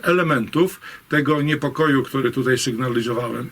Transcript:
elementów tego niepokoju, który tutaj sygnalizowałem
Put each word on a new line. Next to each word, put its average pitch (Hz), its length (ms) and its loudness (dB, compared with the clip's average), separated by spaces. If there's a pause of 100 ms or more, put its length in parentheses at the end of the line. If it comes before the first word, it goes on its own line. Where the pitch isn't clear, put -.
(180)
elementów 160 640 0 (280)
tego 147 340 2
niepokoju, 147 600 2
który 127 280 -2
tutaj 127 280 2
sygnalizowałem 120 920 -4